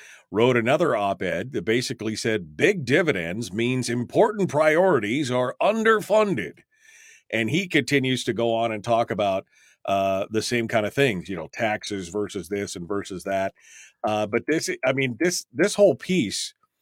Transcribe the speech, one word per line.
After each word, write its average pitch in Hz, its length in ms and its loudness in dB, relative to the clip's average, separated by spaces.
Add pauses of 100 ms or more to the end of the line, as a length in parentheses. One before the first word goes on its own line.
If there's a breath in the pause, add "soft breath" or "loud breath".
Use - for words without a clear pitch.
(320 loud breath)
wrote 120 240 4
another 131 380 2
op-ed 98 580 -2
that 95 120 -4
basically 110 520 -2
said, 92 400 -2
"Big 165 280 2
dividends 107 640 0
means 120 380 -2
important 170 600 0
priorities 151 800 2
are 127 320 0
underfunded." 214 960 2 (760 loud breath)
And 113 160 0
he 180 180 0
continues 131 580 0
to 120 80 -2
go 113 220 0
on 113 180 0
and 104 100 -6
talk 117 280 2
about, 98 360 0 (380 soft breath)
uh, 98 460 0
the 107 120 0
same 117 260 -2
kind 107 160 0
of 98 80 -4
things, 98 360 0
you 98 80 -6
know, 78 160 -10
taxes 104 560 -4
versus 95 400 -6
this 101 280 -6
and 85 120 -12
versus 98 360 -6
that. 98 300 -2 (480 loud breath)
Uh, 107 240 -2
but 117 200 -2
this, - 220 -2 (160)
I 131 80 2
mean, 131 280 -2
this, 175 320 -2
this 170 220 0
whole 196 200 6
piece 143 600 -2 (260)